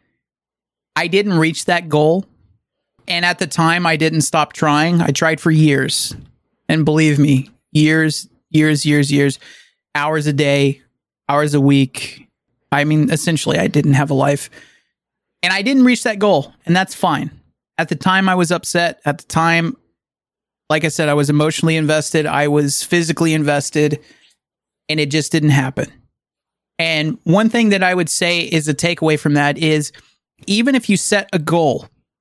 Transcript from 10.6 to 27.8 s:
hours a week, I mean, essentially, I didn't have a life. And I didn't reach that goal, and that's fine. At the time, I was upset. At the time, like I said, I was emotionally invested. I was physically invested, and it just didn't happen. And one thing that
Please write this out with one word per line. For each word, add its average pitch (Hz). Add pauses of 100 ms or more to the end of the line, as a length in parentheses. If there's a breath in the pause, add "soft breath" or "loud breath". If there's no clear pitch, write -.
hours 147
a 143
week, 139 (420)
I 143
mean, 151
essentially, 156
I 175
didn't 147
have 139
a 139
life. 139 (920 loud breath)
And 180
I 196
didn't 254
reach 247
that 214
goal, 190 (120)
and 165
that's 190
fine. 160 (460)
At 165
the 170
time, 190
I 185
was 175
upset. 170
At 143
the -
time, 165 (920)
like 156
I 160
said, 156
I 147
was 147
emotionally 156
invested. 156
I 147
was 147
physically 165
invested, 147 (880 soft breath)
and 156
it 147
just 147
didn't 151
happen. 135 (840)
And 160
one 208
thing 226
that 196